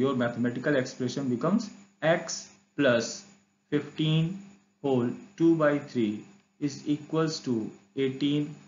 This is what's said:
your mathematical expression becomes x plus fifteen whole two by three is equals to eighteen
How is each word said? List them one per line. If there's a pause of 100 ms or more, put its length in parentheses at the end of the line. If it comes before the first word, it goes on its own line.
your
mathematical
expression
becomes (320)
x (260)
plus (560)
fifteen (400)
whole (260)
two
by
three (360)
is
equals
to (260)
eighteen (120)